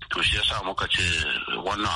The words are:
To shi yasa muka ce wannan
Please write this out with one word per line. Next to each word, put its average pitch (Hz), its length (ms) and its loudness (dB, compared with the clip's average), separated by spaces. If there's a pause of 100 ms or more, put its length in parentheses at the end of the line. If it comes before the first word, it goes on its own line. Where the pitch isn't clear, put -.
To - 120 -2
shi - 160 2
yasa - 260 0
muka 95 240 -2
ce - 160 2 (500)
wannan 104 420 0